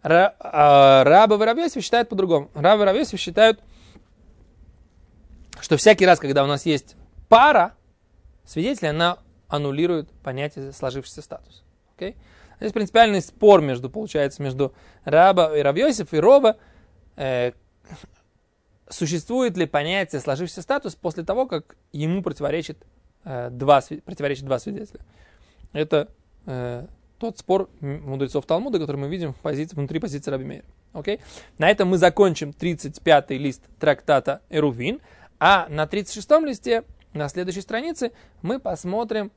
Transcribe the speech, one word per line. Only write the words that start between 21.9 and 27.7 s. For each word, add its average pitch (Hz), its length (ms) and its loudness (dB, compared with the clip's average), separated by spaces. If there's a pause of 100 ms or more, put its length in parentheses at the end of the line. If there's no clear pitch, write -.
ему 165 300 -6
противоречит, 151 560 -8 (460)
э, 123 260 -10
два 135 300 2
сви-, 151 220 -16
противоречит 139 420 -8
два 131 140 -4
свидетеля. - 420 -14 (720)
Это, 151 360 -4 (380)
э, 123 400 -10 (320)
тот 226 200 -10
спор 190 320 -4 (100)